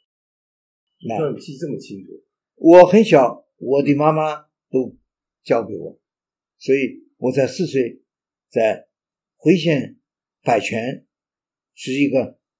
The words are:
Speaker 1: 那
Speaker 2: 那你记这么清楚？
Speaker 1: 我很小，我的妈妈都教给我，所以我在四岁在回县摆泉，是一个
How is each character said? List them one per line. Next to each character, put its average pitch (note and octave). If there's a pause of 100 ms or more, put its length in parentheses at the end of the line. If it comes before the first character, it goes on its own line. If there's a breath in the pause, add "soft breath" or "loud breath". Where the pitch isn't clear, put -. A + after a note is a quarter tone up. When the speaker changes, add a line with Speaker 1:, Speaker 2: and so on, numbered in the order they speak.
(1080)
Speaker 1:
那 A2+
Speaker 2:
那 D3
你 G2+
记 C#3
这 E3+
么 A2+
清 F#2+
楚？ - (320)
Speaker 1:
我 F3
很 A3
小， C3+ (120)
我 C3+
的 C#3+
妈 D3+
妈 D#3 (240)
都 B2+ (480)
教 A#2
给 F2+
我， - (580)
所 -
以 C3+ (140)
我 B2+
在 C3
四 E3
岁 B2+ (480)
在 A2 (480)
回 E3+
县 D3+ (420)
摆 A2+
泉， - (720)
是 -
一 C#3+
个 A#2+ (200)